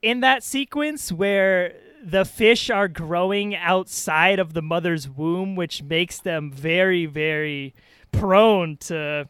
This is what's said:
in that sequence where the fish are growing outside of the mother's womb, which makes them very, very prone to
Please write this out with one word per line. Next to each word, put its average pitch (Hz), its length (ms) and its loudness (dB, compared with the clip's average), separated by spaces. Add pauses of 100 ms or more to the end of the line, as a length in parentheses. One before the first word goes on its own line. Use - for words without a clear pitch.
in 240 180 0
that 262 220 4
sequence 294 680 -4
where 190 640 2 (280)
the 190 240 0
fish - 440 0
are 202 180 0
growing 185 680 -4
outside 175 800 0
of 165 140 -2
the 165 100 -4
mother's 160 460 -2
womb, 170 480 -4
which 170 260 -6
makes 160 360 -4
them 156 340 -6
very, 170 540 2
very 151 680 -4 (380)
prone 196 640 4
to 147 540 -6